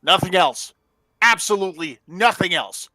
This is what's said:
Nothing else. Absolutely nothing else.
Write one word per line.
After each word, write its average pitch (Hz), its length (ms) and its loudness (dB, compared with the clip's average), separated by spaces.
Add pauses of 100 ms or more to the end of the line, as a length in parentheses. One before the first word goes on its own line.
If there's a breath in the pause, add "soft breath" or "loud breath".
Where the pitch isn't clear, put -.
Nothing 180 340 2
else. 156 380 0 (480)
Absolutely 190 840 0
nothing 185 460 0
else. 131 420 -8